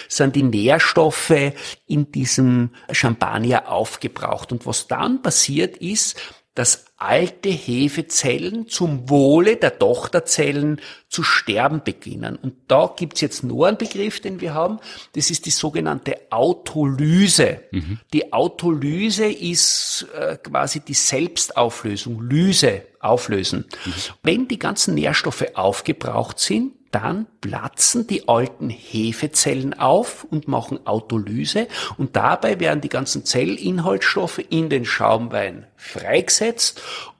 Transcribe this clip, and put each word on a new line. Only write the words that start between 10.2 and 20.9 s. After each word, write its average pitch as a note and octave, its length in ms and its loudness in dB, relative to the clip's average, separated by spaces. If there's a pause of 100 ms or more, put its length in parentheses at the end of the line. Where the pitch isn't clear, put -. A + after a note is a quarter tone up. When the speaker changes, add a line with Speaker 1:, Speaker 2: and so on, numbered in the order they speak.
Speaker 1:
zu - 120 -4
sterben C#3+ 640 2
beginnen. A2 580 -8
Und C3 120 -6 (160)
da D#3 280 6
gibt's E3 220 -6
jetzt - 240 -4
nur B2 240 2
einen G#3+ 100 2
Begriff, G#3 440 -6
den F#3+ 180 -8
wir E3+ 140 -6
haben. F3+ 260 -2 (360)
Das D3 140 0
ist - 160 -6
die E3 60 -6
sogenannte D3+ 640 -2 (140)
Autolyse. D3+ 1300 2 (100)
Speaker 2:
Mhm. F#2+ 280 -4 (140)
Speaker 1:
Die - 200 0
Autolyse E3 920 0
ist, - 800 -2 (100)
äh, D3+ 200 -4
quasi C#3 440 -2
die - 120 -10